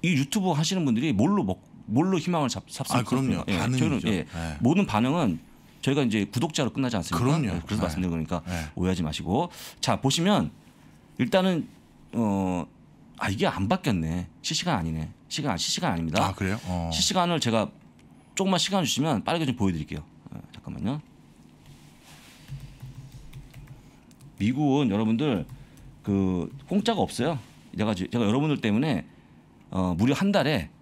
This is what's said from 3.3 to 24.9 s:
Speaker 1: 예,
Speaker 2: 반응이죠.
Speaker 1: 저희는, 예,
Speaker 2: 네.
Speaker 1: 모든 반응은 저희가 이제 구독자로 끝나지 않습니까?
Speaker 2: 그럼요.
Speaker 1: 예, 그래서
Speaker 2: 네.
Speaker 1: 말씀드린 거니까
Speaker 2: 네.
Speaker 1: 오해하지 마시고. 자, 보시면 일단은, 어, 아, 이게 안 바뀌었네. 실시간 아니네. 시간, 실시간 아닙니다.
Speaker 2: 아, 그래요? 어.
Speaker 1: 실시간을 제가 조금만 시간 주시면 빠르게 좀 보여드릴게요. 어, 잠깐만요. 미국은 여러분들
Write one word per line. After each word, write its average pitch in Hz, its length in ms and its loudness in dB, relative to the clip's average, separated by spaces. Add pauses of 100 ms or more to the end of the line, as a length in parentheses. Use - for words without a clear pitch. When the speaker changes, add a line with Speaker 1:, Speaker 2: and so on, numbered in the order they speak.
Speaker 1:
예, 98 120 0
Speaker 2:
반응이죠. 123 400 2
Speaker 1:
저희는, - 20 -4 (100)
예, 87 140 0
Speaker 2:
네. 82 360 -6
Speaker 1:
모든 170 260 4
반응은 120 520 2 (420)
저희가 143 220 2
이제 107 220 0
구독자로 147 480 -2
끝나지 127 220 -2
않습니까? 95 280 -2
Speaker 2:
그럼요. 147 220 2
Speaker 1:
예, 90 180 -2
그래서 101 120 -4
Speaker 2:
네. 110 60 0
Speaker 1:
말씀드린 90 280 -2
거니까 82 380 -2
Speaker 2:
네. 85 180 -4 (100)
Speaker 1:
오해하지 90 280 0
마시고. 92 480 -2 (280)
자, 107 220 0
보시면 160 480 2 (680)
일단은, 180 480 2 (460)
어, 95 520 0 (540)
아, - 100 -2
이게 151 160 0
안 98 240 0
바뀌었네. 90 580 0 (140)
실시간 165 380 -2
아니네. 80 320 -4 (180)
시간, 139 280 -4
실시간 - 340 -2
아닙니다. 85 340 0
Speaker 2:
아, 98 80 -2
그래요? 101 320 -2
어. 87 260 -2
Speaker 1:
실시간을 175 480 0
제가 110 300 2 (640)
조금만 190 240 2
시간 185 260 0
주시면 139 400 0
빠르게 160 220 -2
좀 127 100 -2
보여드릴게요. 80 440 -2 (320)
어, - 80 -14 (140)
잠깐만요. 101 480 -8 (3250)
미국은 135 520 2
여러분들 110 560 2 (580)